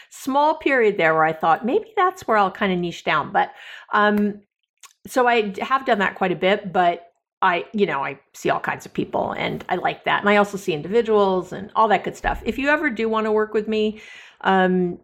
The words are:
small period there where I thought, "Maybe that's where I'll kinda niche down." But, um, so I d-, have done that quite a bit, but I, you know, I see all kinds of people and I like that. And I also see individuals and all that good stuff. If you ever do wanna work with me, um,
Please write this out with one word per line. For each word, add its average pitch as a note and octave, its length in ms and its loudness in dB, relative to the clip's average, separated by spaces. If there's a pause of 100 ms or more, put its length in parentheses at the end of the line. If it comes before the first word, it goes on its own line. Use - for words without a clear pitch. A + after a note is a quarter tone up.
small D4 460 0
period B3+ 420 2
there D#3+ 160 4
where D#3 100 4
I D#3+ 80 2
thought, D#3+ 340 0
"Maybe F#4 300 -2
that's F#4 320 0
where A3+ 80 2
I'll G3 160 2
kinda F#3+ 240 -2
niche F3 300 -6
down." D3+ 260 0
But, - 220 0 (400)
um, G#3 480 2 (680)
so B3+ 200 2
I A#3+ 160 4
d-, G3 180 -8
have C4 240 -2
done A3 140 2
that F#3 160 -2
quite F#3 180 0
a - 20 -2
bit, F#3+ 380 0
but F3 320 0 (360)
I, F#3 300 0
you G3+ 140 2
know, C#3 180 -2
I C#3+ 160 -8 (140)
see - 160 -4
all - 100 0
kinds - 260 -6
of - 60 -20
people - 400 -4
and D#3+ 380 -6
I F#3 60 -2
like E3+ 280 -4
that. D3+ 160 0
And G3+ 100 0
I G#3 60 4
also G3+ 220 2
see F#3 160 -4
individuals F#3+ 800 0
and - 200 -12
all A3 140 4
that G3 160 2
good G3+ 140 -8
stuff. - 260 -4
If A3 140 -4
you C4+ 100 -2
ever D4+ 220 2
do A3+ 180 -2
wanna A3 240 -2
work G#3+ 220 0
with G#3+ 160 -2
me, G#3+ 320 -2 (400)
um, F#3 640 2